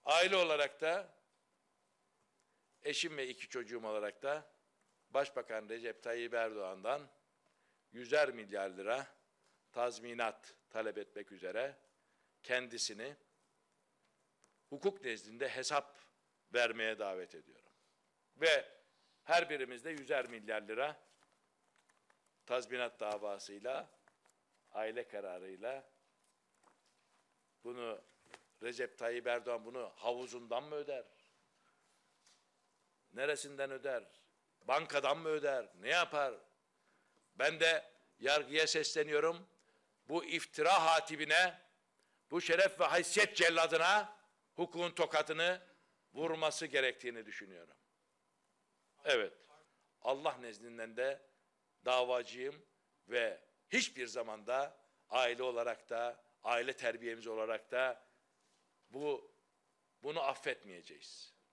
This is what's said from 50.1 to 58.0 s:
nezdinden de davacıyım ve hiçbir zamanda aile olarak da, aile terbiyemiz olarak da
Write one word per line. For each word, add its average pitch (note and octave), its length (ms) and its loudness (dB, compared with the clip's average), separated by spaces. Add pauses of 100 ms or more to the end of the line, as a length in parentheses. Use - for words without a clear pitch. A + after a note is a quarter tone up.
nezdinden A2+ 600 -12
de C3+ 240 -2 (640)
davacıyım B2+ 800 0 (420)
ve A2+ 340 -2 (280)
hiçbir C3+ 380 -2
zamanda A2+ 720 -4 (320)
aile B2 340 2
olarak A#2 460 -2
da, A#2 340 -4 (200)
aile A#2+ 300 2
terbiyemiz A2+ 540 -4
olarak A2 440 -4
da B2+ 360 0 (840)